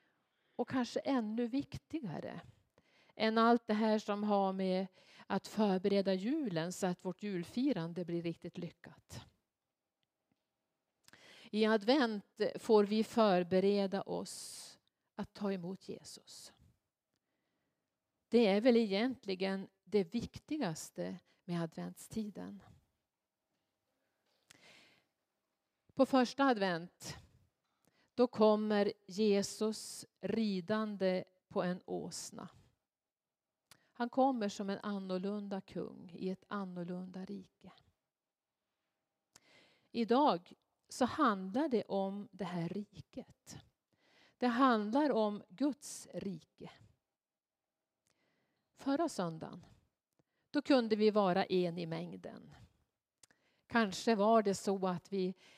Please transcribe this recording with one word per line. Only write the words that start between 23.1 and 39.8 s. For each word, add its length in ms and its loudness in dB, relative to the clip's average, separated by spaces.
På 120 4
första 380 2
advent, 720 -2
då 120 4
kommer 680 4
Jesus 1000 -2
ridande 1040 -2
på 140 -2
en 220 -4
åsna. 640 -10
Han 160 -4
kommer 400 2
som 220 -6
en 80 -4
annorlunda 840 -6
kung 540 -10
i 160 -6
ett 180 -10
annorlunda 760 -8
rike. 480 -14